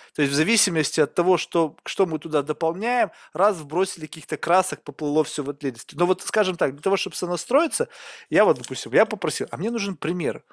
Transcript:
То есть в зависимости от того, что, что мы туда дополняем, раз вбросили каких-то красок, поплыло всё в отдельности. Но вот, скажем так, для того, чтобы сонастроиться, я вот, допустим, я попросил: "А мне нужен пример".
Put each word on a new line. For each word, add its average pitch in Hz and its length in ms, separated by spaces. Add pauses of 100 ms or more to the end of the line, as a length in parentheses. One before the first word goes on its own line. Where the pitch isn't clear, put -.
(140)
То 156 80
есть 139 120
в - 20
зависимости 165 640
от 143 140
того, 180 240
что, 165 380 (100)
что - 200
мы 160 120
туда 151 240
дополняем, 180 680 (240)
раз 190 240
вбросили 156 480
каких-то 151 300
красок, 175 480
поплыло 147 400
всё - 200
в 139 60
отдельности. 135 460
Но 165 100
вот, 180 160
скажем 190 340
так, 143 160
для 143 100
того, 196 140
чтобы - 200
сонастроиться, 226 720 (420)
я 180 140
вот, 156 140
допустим, 123 360
я 208 120
попросил: 160 440
"А 117 60
мне 185 140
нужен 202 260
пример". 160 560